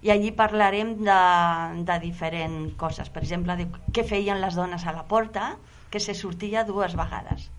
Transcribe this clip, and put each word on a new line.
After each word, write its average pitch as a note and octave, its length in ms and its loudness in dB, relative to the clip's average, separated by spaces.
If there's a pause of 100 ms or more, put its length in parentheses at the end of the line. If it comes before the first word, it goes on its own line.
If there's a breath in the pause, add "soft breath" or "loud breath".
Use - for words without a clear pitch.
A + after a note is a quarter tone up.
i G#3 80 2
allí G#3 220 4
parlarem G#3+ 720 2
de, F3 800 4
de F3 160 0
diferents D#3+ 760 -4
coses, D#3 320 -4
per D#3+ 140 -8
exemple, F3 340 -2
de F3 120 -4 (240)
què A#3 120 2
feien G3+ 360 0
les F#3+ 140 0
dones F3 300 -2
a E3 80 -4
la D#3+ 120 -8
porta, A3 520 0 (340 soft breath)
que G#3 100 -4
se G#3 140 -4
sortia G3+ 500 -4
dues F#3+ 320 -2
vegades. - 520 -6 (100)